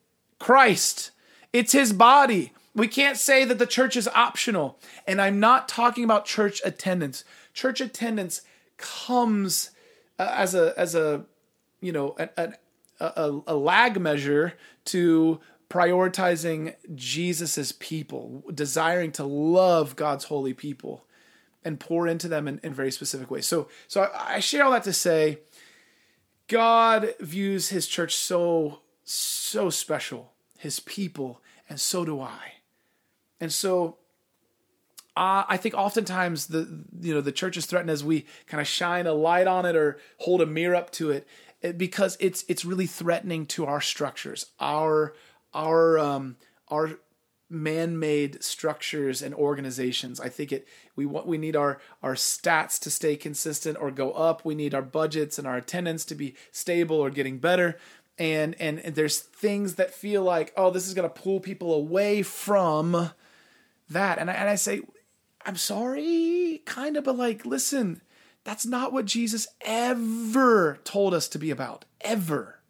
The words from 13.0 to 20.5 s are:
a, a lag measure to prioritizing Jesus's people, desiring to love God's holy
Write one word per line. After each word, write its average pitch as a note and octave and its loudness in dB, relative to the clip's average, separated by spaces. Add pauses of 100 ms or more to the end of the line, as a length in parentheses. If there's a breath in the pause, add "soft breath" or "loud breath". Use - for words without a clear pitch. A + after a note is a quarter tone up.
a, D3+ -2
a D#3+ 0
lag G3 4
measure D3 0 (320 loud breath)
to D#3+ 4 (280 soft breath)
prioritizing F3 2 (200)
Jesus's D3+ -4
people, C3+ -10 (100)
desiring D#3+ 0
to D3 -8
love D#3 4
God's D3 -2
holy C3+ -4